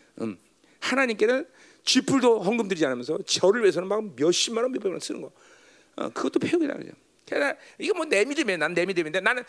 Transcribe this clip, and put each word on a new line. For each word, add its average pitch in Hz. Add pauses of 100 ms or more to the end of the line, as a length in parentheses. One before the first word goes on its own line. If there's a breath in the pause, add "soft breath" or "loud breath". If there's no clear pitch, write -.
(200 soft breath)
음. 110 (420 soft breath)
하나님께는 247 (380 soft breath)
쥐뿔도 240
헌금 208
드리지 160
않으면서 127
저를 208
위해서는 180
막 208 (140)
몇십만 180
원, 254
몇백만 185
원 -
쓰는 -
거. - (640 soft breath)
어, -
그것도 -
폐역이다 330
말이죠. - (340)
그러니까 285 (200 loud breath)
이거 294
뭐 330
내 214
믿음이야. 262
난 156
내 170
믿음인데 175
나는 240